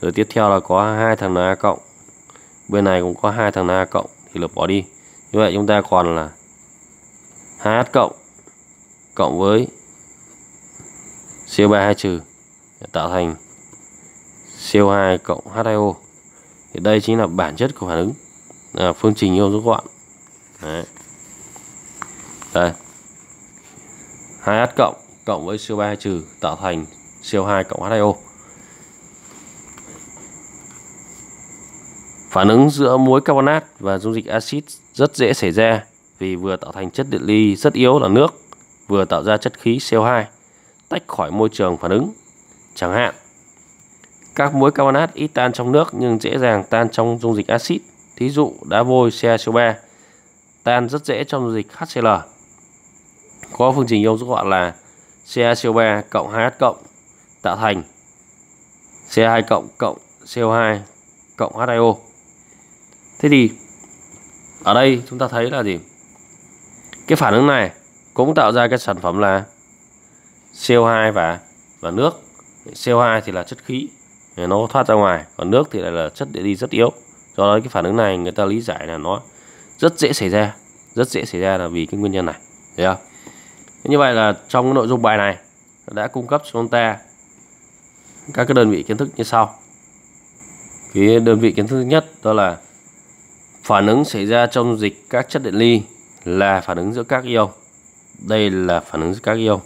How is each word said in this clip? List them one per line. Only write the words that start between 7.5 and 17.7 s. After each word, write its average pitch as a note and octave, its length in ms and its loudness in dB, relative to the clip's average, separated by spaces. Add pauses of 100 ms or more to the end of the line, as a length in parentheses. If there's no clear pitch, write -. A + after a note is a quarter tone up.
H - 80 -2
H A#2 260 0
cộng, G#2+ 200 2 (1000)
cộng E2 240 -2
với G#2 280 2 (1900)
C - 40 4
O G#2 60 6
ba G#2 120 6
hai G2+ 160 2
trừ, F2+ 260 -4 (680)
tạo E2+ 180 -4
thành F2 260 -4 (1400)
C - 40 0
O G2+ 200 4
hai F#2+ 220 2
cộng - 300 -8
H A2 180 -6
hai A2 100 0
O. G#2 180 0 (800)
Thì - 60 -10
đây G#2 220 2
chính A2+ 160 0
là A2 100 2
bản E2 280 -4
chất B2 240 -2